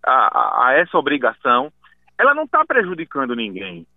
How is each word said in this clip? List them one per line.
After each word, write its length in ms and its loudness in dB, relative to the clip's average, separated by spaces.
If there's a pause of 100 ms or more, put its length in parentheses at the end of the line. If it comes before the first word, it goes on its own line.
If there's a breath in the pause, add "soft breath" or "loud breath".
a, 80 2
a, 560 2
a 60 2
essa 240 2
obrigação, 720 0 (460 soft breath)
ela 160 4
não 140 -4
tá 180 2
prejudicando 720 -4
ninguém. 500 -10 (120)